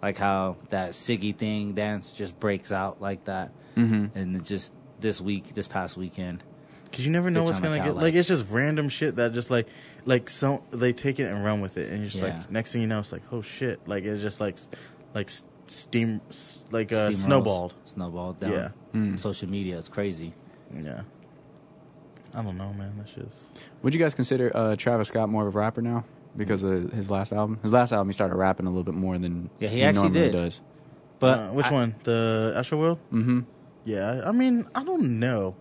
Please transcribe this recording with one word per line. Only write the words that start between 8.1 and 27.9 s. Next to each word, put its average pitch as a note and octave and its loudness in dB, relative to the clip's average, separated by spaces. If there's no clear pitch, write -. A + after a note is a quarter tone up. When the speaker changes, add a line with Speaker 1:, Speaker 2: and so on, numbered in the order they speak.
Speaker 3:
it's F3 4
just D3 2
random C#3+ 2
shit C3 -2
that A#2 2
just, A#2+ -2
like, A#2+ 2
like, B2 4
so C#3 0
they B2 2
take C3 -2
it C3+ 0
and G2+ -2
run G#2 2
with F#2+ -6
it, C#2 -4
and G2+ -4
you're G#2 -6
just F#2+ -4
Speaker 1:
Yeah. F#2 -2
Speaker 3:
like, E2+ -10
next A2 -4
thing A#2 0
you A2+ 0
know, A2 0
it's G#2 -8
like, E2+ -10
oh A#2 -4
shit, - -4
like, G2 -2
it's G#2 -2
just G2+ -6
like, G2+ -2
s-, - -16
like, G#2 -4
s-, - -10
steam, A2+ -2
s-, - -14
like, A2 -2
uh, G#2+ 2
Speaker 1:
Steamrolls. G#2 0
Speaker 3:
snowballed. G2 2
Speaker 1:
Snowballed F2 -8
down. G2+ -2
Speaker 3:
Yeah. E2 -2
Speaker 2:
Mm. G#2 0
Speaker 1:
Social G2 -6
media, F#2 -4
it's E2 -12
crazy. E2+ -6
Speaker 3:
Yeah. C#2 -10
I A#2 -8
don't F#2+ -8
know, G2 -8
man. G2 -10
That's G#2 -14
just - -16
Speaker 2:
Would C#3 4
you D#3+ 2
guys D#3+ 4
consider, B2+ 2
uh, A2 4
Travis A2 2
Scott A2 0
more G#2+ 2
of F#2+ -2
a - 2
rapper A2+ 0
now A#2 0
because G2+ 0
of F#2 0
his G2+ -4
last G2 0
album? G#2+ 0
His A2 2
last B2 8